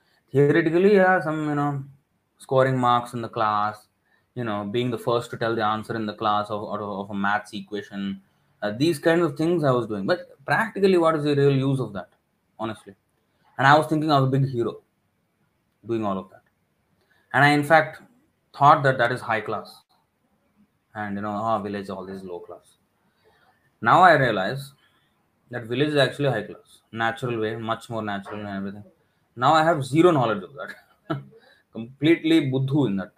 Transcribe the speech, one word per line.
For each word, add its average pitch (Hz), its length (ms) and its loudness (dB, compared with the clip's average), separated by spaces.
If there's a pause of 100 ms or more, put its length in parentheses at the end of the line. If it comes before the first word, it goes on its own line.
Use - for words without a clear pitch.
(300)
Theoretically, 160 680 4
yeah, 185 240 4
some, 156 280 -4
you 147 60 -2
know, 143 300 -4 (540)
scoring 131 400 2
marks 120 340 2
in 120 100 -8
the 110 60 -10
class, 107 580 -2 (480)
you 123 100 -8
know, 104 200 -4
being 120 260 -2
the 113 80 -4
first 120 320 -2
to 117 60 -10
tell 113 180 -2
the 113 100 -2
answer 107 300 -2
in 110 120 -4
the 104 80 -6
class 104 360 0
of, 107 120 -6
of, 104 180 -8
of 101 300 -8
a 104 40 -8
maths 101 380 -2
equation. 98 680 -10 (420)
Uh, 104 80 -4
these 143 280 -2
kinds 165 240 2
of 143 140 -2
things 160 280 0
I 135 80 4
was 120 140 0
doing. 101 200 -6
But 175 140 0 (260)
practically, 190 500 0
what 160 200 4
is 147 80 -4
the 147 100 2
real 139 200 4
use 135 260 0
of 107 140 -6
that, 90 140 -10 (500)
honestly? 107 360 -10 (640)
And 131 80 2
I 147 100 8
was 151 120 2
thinking 156 220 -2
I 143 100 4
was 135 80 2
a - 20 0
big 135 180 2
hero 113 320 -4 (1040)
doing 110 180 -4
all 98 120 -2
of 95 140 -10
that. - 120 -20 (920)
And 131 100 6
I, 143 40 6
in 147 160 2
fact, 151 360 2 (560)
thought 143 280 6
that 131 140 2
that 117 120 0
is 123 100 -6
high 110 200 -4
class. - 420 -10 (1120)
And, 104 220 -8
you 101 60 -6
know, 104 200 -6
oh, 113 180 0
village, 101 300 -8
all 92 160 -10
this 95 160 -12
low 90 160 -12
class. - 380 -18 (1040)
Now 135 220 6
I 180 100 10
realize 120 600 0 (760)
that 120 140 -10
village 127 240 -2
is 147 80 -2
actually 139 340 0
high 107 120 -4
class, - 380 -20 (120)
natural 113 480 -4
way, 110 160 -4
much 113 340 -8
more 113 120 -6
natural 104 380 -8
and 104 80 -10
everything. 98 360 -10 (500)
Now 131 200 2
I 156 100 4
have 160 200 2
zero 165 280 4
knowledge 113 320 0
of - 100 -18
that. - 680 -12 (260)
<laughs> - 240 -20
Completely 151 760 0
buddhu 131 360 0
in 98 100 -2
that 92 220 -8